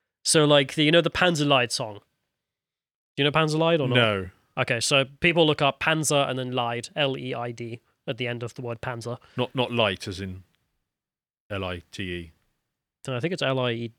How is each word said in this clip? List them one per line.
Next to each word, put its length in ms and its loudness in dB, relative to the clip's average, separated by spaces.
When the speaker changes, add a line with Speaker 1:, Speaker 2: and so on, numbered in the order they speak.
Speaker 1:
So, 200 4
like, 300 4
the, 80 0
you 80 4
know 120 6
the 60 -2
Panzerlied 640 2
song? 300 -6
Do 60 0
you 20 4
know 60 4
Panzerlied 480 2
or 80 0
not? 80 0
Speaker 2:
No. 360 2
Speaker 1:
Okay, 220 -2
so 240 2
people 260 4
look 160 2
up 160 2
Panzer 500 0
and 80 -4
then 140 -6
Lied, 460 -4
L 200 -2
E 160 -8
I 200 -8
D, 260 -12
at 100 -6
the 80 -4
end 160 -6
of 120 -10
the 80 -12
word 180 -10
Panzer. 380 -8
Speaker 2:
Not, 180 -2
not 180 0
light 360 0
as 120 -8
in 220 -10
L 140 -6
I 180 -8
T 100 -10
E. 300 -8
Speaker 1:
So 100 -6
I 40 -4
think 120 -4
it's 100 -6
L 180 0
I 120 0
E, 260 -8